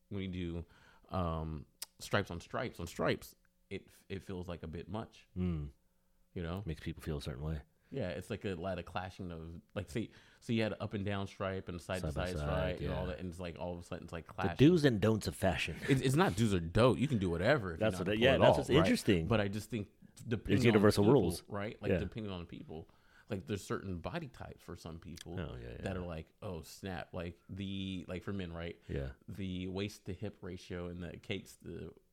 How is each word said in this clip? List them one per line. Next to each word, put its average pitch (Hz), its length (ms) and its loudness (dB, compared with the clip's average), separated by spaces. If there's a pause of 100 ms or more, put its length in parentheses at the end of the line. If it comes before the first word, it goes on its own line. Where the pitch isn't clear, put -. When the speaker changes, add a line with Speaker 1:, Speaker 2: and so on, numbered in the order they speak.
Speaker 1:
when 101 140 -4
you 87 400 -4 (480)
do, - 60 -4
um, 80 480 -2 (340)
stripes 101 320 -2
on 87 80 -8
stripes 120 400 -8
on 87 80 -6
stripes, - 480 -2 (340)
it, 98 160 -10 (240)
it 98 140 -8
feels 90 240 -8
like 85 160 -8
a 85 40 -8
bit 80 220 -10
much. - 380 -10 (100)
Speaker 2:
Mm. 82 300 0 (680)
Speaker 1:
You 92 100 -6
know? 90 220 -4
Speaker 2:
Makes 78 160 -6
people - 220 -8
feel 78 140 -4
a 69 40 -6
certain 67 220 -8
way. 78 140 -2 (340)
Speaker 1:
Yeah, 110 180 -4
it's 87 200 -8
like 101 160 -6
a 101 40 -2
lot 90 280 -4
of 85 80 -8
clashing 92 460 -8
of, 82 80 -10 (340)
like, 98 160 -6
say, 113 200 -4 (320)
so 120 120 -4
you 113 80 2
had 107 180 0
up 104 140 -6
and 98 100 -2
down 101 240 -2
stripe 95 420 -6
and 87 120 -8
side 92 200 -4
to 80 100 -2
Speaker 2:
Side - 20 -4
by 90 140 -2
Speaker 1:
side 90 100 -4
Speaker 2:
side, 76 80 -2 (320)
Speaker 1:
stripe - 40 -8
and 92 120 -2
all 90 120 -2
Speaker 2:
yeah. - 60 -4
Speaker 1:
that, - 80 -8
and 92 120 -6
it's 87 80 -12
like 85 200 -6
all 90 140 -4
of 87 60 -8
a 87 40 -12
sudden - 200 -10
it's 87 100 -12
like 82 140 -8
Speaker 2:
The - 60 -16
Speaker 1:
clashing. 90 240 -2
Speaker 2:
do's 151 280 8
and 113 160 6
don'ts 107 260 4
of 82 80 -4
fashion. 85 400 0 (120)
Speaker 1:
It's, 135 140 4
it's 135 140 2
not 156 200 4
do's 107 180 4
or 90 60 4
don't. 90 400 6
You 131 80 2
can 123 100 2
do 92 140 2
whatever 95 420 2
if 85 60 -8
Speaker 2:
That's 107 180 2
Speaker 1:
you're 87 80 0
not - 60 0
Speaker 2:
what, 107 60 2
Speaker 1:
cool 117 60 4
Speaker 2:
yeah, 131 100 8
Speaker 1:
at 117 80 4
Speaker 2:
that's - 100 10
Speaker 1:
all, - 60 6
Speaker 2:
what's - 120 -2
Speaker 1:
right? 123 80 8
Speaker 2:
interesting. 170 500 6
Speaker 1:
But 107 140 4
I 101 60 2
just 104 240 -6
think 104 160 -4 (400)
depending 104 300 2
Speaker 2:
There's 127 80 6
universal 104 380 10
Speaker 1:
on 104 60 8
people, 131 120 10
Speaker 2:
rules. 87 260 0
Speaker 1:
right? 101 340 -6
Like 104 100 0
Speaker 2:
Yeah. 90 60 4
Speaker 1:
depending 104 340 -4
on 87 140 -8
people. - 420 -12 (420)
Like, 98 180 -6
there's 101 160 -2
certain 95 340 -4
body 127 300 -6
types - 360 -16
for 85 120 -12
some 82 240 -12
people 85 400 -10
Speaker 2:
Oh, 67 220 -6
yeah, 120 160 -12
yeah. - 60 -12
Speaker 1:
that 95 140 -4
are 90 80 -6
like, 82 200 -8 (160)
"Oh, 90 220 -8
snap." - 500 -10
Like, 87 240 -8 (120)
the, 95 580 -6
like, 90 160 -6
for 104 100 -6
men, 90 200 -6
right? 85 220 -8 (120)
Speaker 2:
Yeah. 69 220 -4 (180)
Speaker 1:
The 92 400 -4
waist 98 380 -6
to 98 80 -6
hip 98 280 -10
ratio 87 460 -8
and 87 160 -8
the 82 140 -10
cakes - 460 -8
to 85 300 -10 (200)